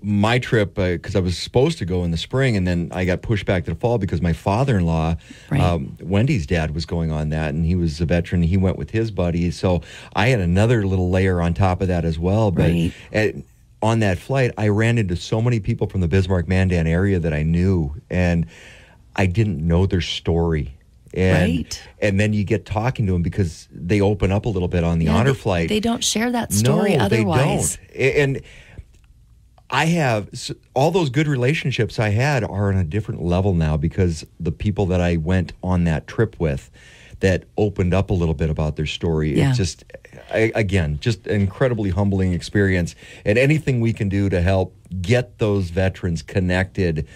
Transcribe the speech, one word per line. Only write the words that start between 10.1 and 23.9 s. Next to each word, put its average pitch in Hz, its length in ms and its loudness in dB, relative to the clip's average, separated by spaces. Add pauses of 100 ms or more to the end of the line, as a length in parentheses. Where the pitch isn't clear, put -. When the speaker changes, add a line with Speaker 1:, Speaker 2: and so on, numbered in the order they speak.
Speaker 1:
I 107 140 2
had 123 100 2
another 101 440 2
little 92 260 0
layer 92 300 2
on 85 140 0
top 90 260 2
of 95 60 0
that 87 180 0
as 80 140 -2
well. 98 320 2
But 78 220 2
Speaker 2:
Right. 82 200 0 (200)
Speaker 1:
at, 107 240 0 (440)
on 113 200 2
that 95 180 2
flight, 135 400 0
I 107 80 0
ran 113 320 2
into 92 160 0
so 110 260 -4
many 120 200 0
people 113 260 -2
from 95 140 -4
the 87 80 0
Bismarck-Mandan 90 800 2
area 90 320 2
that 80 120 -2
I 76 120 -2
knew, 85 500 0 (160)
and 87 360 0 (680)
I 98 120 0
didn't 90 380 0
know 85 220 2
their 90 140 0
story. 82 720 -2 (440)
And, 90 420 2
Speaker 2:
Right. - 220 -8 (220)
Speaker 1:
and 98 160 0
then 107 140 2
you 107 100 0
get 98 240 -2
talking 117 400 -2
to 92 80 0
'em 87 80 0
because 85 500 -4
they 101 280 0